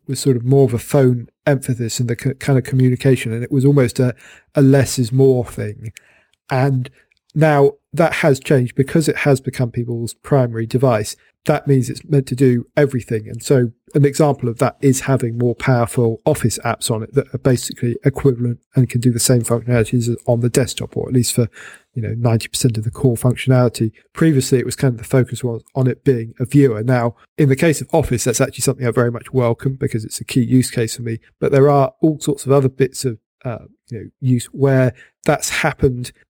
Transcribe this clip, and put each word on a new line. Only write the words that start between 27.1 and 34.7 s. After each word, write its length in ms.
in 120
the 80
case 240
of 120
Office, 300
that's 180
actually 200
something 260
I 40
very 200
much 220
welcome 420
because 300
it's 160
a 40
key 180
use 280
case 240
for 60
me. 180
But 120
there 180
are 300
all 200
sorts 260
of 60
other 180
bits 360
of, 140
uh, 220
you 100
know, 60
use 240
where 480